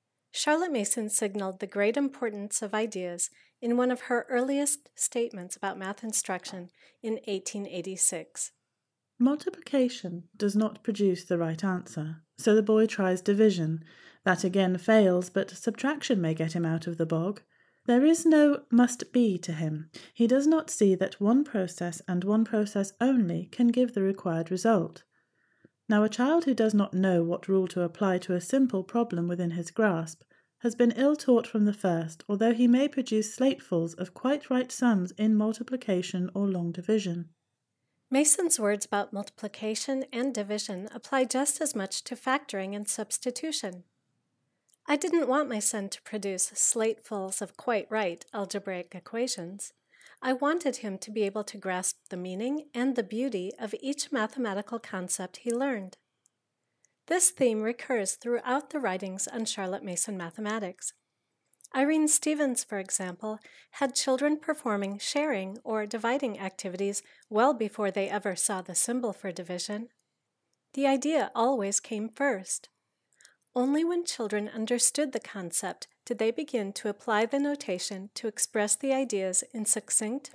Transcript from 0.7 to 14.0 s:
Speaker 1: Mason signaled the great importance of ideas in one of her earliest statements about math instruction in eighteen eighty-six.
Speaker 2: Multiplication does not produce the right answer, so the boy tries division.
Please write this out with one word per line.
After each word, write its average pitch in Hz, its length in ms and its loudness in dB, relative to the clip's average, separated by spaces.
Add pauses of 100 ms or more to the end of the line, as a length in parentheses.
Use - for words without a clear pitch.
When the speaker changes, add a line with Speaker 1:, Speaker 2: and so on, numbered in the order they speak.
Speaker 1:
Mason 214 380 -2
signaled 196 500 -2
the 190 80 -6
great 208 280 0
importance 226 640 -4
of 208 140 -6
ideas 180 560 -4 (300)
in 240 160 0
one 247 160 2
of 247 100 -4
her 240 260 -2
earliest 269 680 0
statements 208 580 -4
about 190 240 -6
math 196 240 -8
instruction 185 720 -6 (300)
in 220 260 -4
eighteen 202 400 -6
eighty-six. 180 800 -4 (640)
Speaker 2:
Multiplication 254 1200 -2
does 202 200 0
not 214 260 0
produce 202 420 0
the 175 140 0
right 160 240 -2
answer, 160 640 -4 (120)
so - 200 4
the 214 80 6
boy 220 220 6
tries 185 340 0
division. 180 640 4 (400)